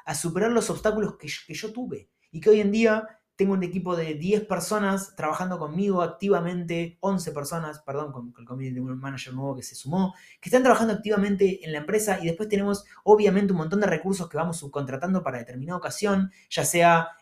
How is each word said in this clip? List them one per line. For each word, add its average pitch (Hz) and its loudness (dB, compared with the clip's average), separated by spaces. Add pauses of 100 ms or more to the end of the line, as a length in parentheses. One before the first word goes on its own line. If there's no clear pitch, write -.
a 151 -4
superar 185 0
los 226 2
obstáculos 208 -2
que 151 -18
yo, - -10
que 160 -14
yo 214 -10
tuve 220 -12 (220)
y 160 -10
que 208 6
hoy 214 8
en 202 2
día 220 2 (300)
tengo 196 2
un 185 0
equipo 175 -4
de 160 -2
diez 196 0
personas 196 -2
trabajando 175 -4
conmigo 175 0
activamente, 170 -2
once 185 -2
personas, 151 -8
perdón, 143 -8
con, 120 -14
con 120 -20
el 117 -20
community 127 -8
manager 131 -8
nuevo 135 -6
que 127 -12
se - -14
sumó, 185 -2 (260)
que - -14
están 247 6
trabajando 226 4
activamente 196 2
en 160 -8
la 151 -4
empresa 190 0
y 170 -2
después 214 -2
tenemos 202 -2 (180)
obviamente 202 6
un 185 0
montón 165 0
de 202 2
recursos 180 -2
que 147 -6
vamos 170 -2
subcontratando 139 -4
para 127 -6
determinada 135 -8
ocasión, 190 0 (220)
ya 151 -2
sea, 170 6 (140)